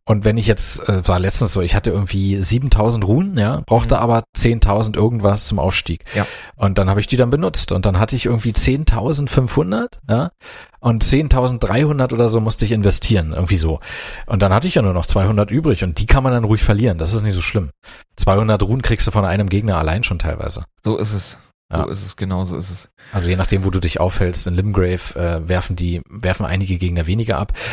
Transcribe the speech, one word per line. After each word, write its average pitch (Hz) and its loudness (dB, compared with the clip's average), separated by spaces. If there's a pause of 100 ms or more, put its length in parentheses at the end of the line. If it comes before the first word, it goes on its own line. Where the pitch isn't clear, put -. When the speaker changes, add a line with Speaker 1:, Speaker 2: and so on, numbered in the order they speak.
Speaker 1:
und 104 0
wenn 107 2
ich 107 0
jetzt, - -2
äh, 95 0
war 90 2
letztens 92 0
so, 98 -2
ich 87 2
hatte 104 0
irgendwie 98 0
siebentausend 113 2
Runen, 165 2
ja, 117 0
brauchte 113 2
Speaker 2:
Mhm. - 0
Speaker 1:
aber 113 2 (100)
zehntausend 110 0
irgendwas 104 0
zum 104 -2
Aufstieg. - -4 (100)
Speaker 2:
Ja. 101 0 (300)
Speaker 1:
Und 98 0
dann 95 2
habe 101 2
ich - -6
die 131 0
dann 120 4
benutzt 151 0
und 95 0
dann 95 2
hatte 113 0
ich 120 -2
irgendwie 117 0
zehntausendfünfhundert, 143 0
ja, 127 0 (480)
und 117 2
zehntausenddreihundert 131 2
oder 117 4
so 113 2
musste 110 0
ich 104 0
investieren, 98 2
irgendwie 90 0
so. 80 0 (460)
Und 101 -2
dann 98 4
hatte 131 2
ich 180 -2
ja 151 4
nur 95 2
noch 87 0
zweihundert 104 2
übrig 139 0
und 90 -2
die 104 0
kann 135 4
man 131 2
dann 120 2
ruhig 104 2
verlieren, 104 2
das 87 -2
ist 107 -2
nicht 107 0
so 90 -2
schlimm. 85 -4 (440)
Zweihundert 104 2
Runen 101 -2
kriegst - 0
du 113 -2
von 101 2
einem 95 0
Gegner 101 0
allein 80 0
schon - -4
teilweise. - -6 (220)
Speaker 2:
So 110 0
ist 107 -2
es. - -6 (300)
So - -2
Speaker 1:
Ja. - -2
Speaker 2:
ist 98 -8
es, 95 -12
genau 95 -4
so 90 -6
ist 92 -8
es. - -12 (220)
Speaker 1:
Also 87 -2
je 92 0
nachdem, 92 0
wo 95 0
du 90 0
dich - -2
aufhältst, 90 0
in 90 -2
Limgrave, 95 0
äh, 85 -2
werfen 90 -2
die, 87 -2
werfen 101 -4
einige 95 -2
Gegner 87 -2
weniger 107 -2
ab. 104 -4 (220)